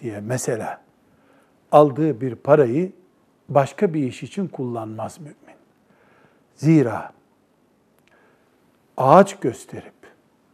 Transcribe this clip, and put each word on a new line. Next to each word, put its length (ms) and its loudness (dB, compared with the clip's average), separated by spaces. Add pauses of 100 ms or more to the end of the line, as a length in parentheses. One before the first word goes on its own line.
diye 200 -10
mesela 600 -6 (920)
aldığı 500 4
bir 140 -6
parayı 560 2 (580)
başka 440 0
bir 100 -2
iş 200 -8
için 240 -8
kullanmaz 720 -10
mümin. 160 -20 (1200)
Zira 560 0 (1900)
ağaç 420 4
gösterip 540 -10 (600)